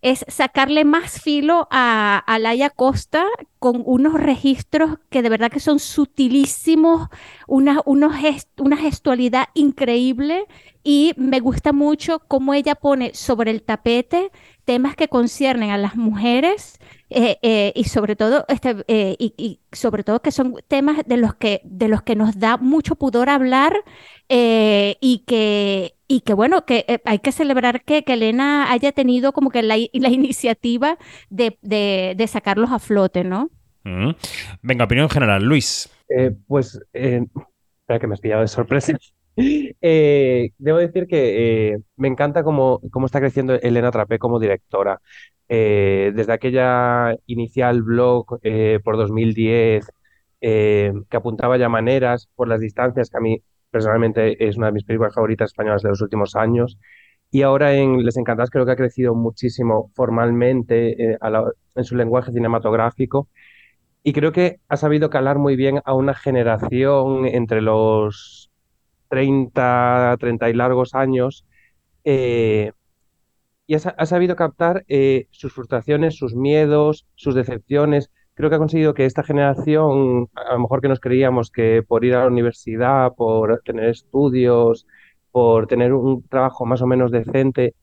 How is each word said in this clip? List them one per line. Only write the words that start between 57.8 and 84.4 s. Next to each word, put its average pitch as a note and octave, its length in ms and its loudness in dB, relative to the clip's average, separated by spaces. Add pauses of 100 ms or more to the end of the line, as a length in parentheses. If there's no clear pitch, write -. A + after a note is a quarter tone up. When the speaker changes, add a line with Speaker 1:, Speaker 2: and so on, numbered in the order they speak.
Speaker 3:
Les A#2+ 140 -2
Encantadas A#2+ 320 -2
creo B2+ 160 0
que B2+ 80 0
ha - 20 0
crecido B2 400 -2
muchísimo A#2 800 -2
formalmente, A#2 1160 0
eh, A2 100 -2
a A2+ 80 -4
la, A2 160 0 (300)
en B2+ 100 -4
su B2 100 -8
lenguaje B2 380 -2
cinematográfico, A#2 960 -2 (760)
y D3 80 0
creo D3 220 0
que F3+ 340 0
ha - 80 -2
sabido D3+ 340 0
calar C#3 280 0
muy C#3+ 180 2
bien C3+ 300 0
a C3+ 80 -2
una C3+ 200 0
generación C3 1120 0
entre A#2 360 0
los A2 840 0 (640)
treinta, B2 1080 0
treinta A#2 320 -2
y - 20 -2
largos B2 400 0
años, C3 500 -2 (600)
eh, A#2 680 0 (960)
y D#3 80 -2
ha D3+ 60 2
sa-, F3 180 -8
ha D#3+ 80 -2
sabido F3 300 0
captar, E3+ 520 -2
eh, C3+ 440 2
sus - 200 -14
frustraciones, D3 640 -2
sus A#2+ 200 -8
miedos, D3+ 800 0
sus - 180 -4
decepciones. C#3 800 -2 (240)
Creo D3+ 140 -2
que D3+ 80 0
ha - 20 0
conseguido D#3 340 0
que C3+ 120 0
esta C3 180 -2
generación, C#3 1120 0
a B2 180 -6
lo A#2+ 60 0
mejor B2 220 -2
que C#3 80 0
nos C3 100 0
creíamos B2+ 500 0
que A2+ 380 2
por A#2 180 2
ir B2 80 2
a B2 80 4
la C3 60 4
universidad, B2 880 0
por A2 500 0
tener A#2 240 -2
estudios, B2 960 0 (460)